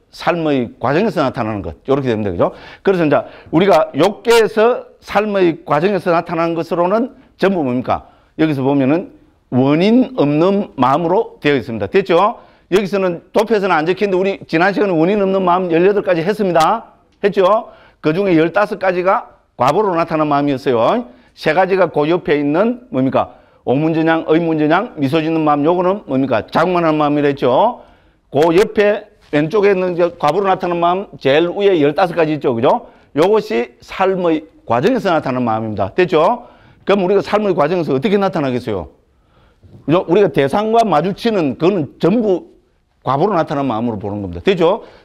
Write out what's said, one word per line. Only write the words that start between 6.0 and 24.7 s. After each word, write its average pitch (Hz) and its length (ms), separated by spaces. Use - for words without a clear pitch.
나타나는 170 420
것으로는 180 600
전부 185 260
뭡니까? 123 440
여기서 151 220
보면은 139 500
원인 165 680
없는 165 600
마음으로 165 680
되어 147 140
있습니다. 110 320
됐죠? 190 500
여기서는 185 520
도표에서는 202 420
안 156 100
적혀있는데 185 320
우리 196 300
지난 180 260
시간에 196 200
원인 180 280
없는 190 220
마음 175 280
열여덟 185 320
가지 180 180
했습니다. 185 720
했죠? 202 460
그중에 175 320
열다섯 175 440
가지가 185 500
과보로 165 400
나타난 165 320
마음이었어요. 143 800
세 - 180
가지가 185 380
그 147 180
옆에 160 280
있는 175 520
뭡니까? 127 460
오문전향, 160 640
의문전향, 160 680